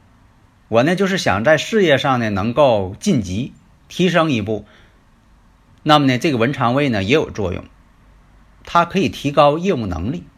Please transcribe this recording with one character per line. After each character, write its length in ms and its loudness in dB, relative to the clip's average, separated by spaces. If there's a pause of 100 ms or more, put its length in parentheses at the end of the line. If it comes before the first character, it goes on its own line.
(680)
我 140 4
呢， 140 2
就 100 0
是 120 -2
想 260 0
在 140 4
事 240 0
业 160 4
上 220 0
呢， 100 -2
能 240 -2
够 440 2
晋 220 0
级， 320 -6 (340)
提 220 0
升 220 2
一 100 0
步。 240 -6 (1160)
那 160 6
么 80 2
呢， 100 2
这 160 -2
个 60 -2
文 160 0
昌 180 0
位 160 0
呢， 140 -2
也 100 0
有 180 0
作 220 -4
用， 140 -10 (1000)
它 220 -4
可 120 -6
以 120 -2
提 200 -8
高 280 2
业 160 -2
务 100 -4
能 260 -6
力。 140 -10 (120)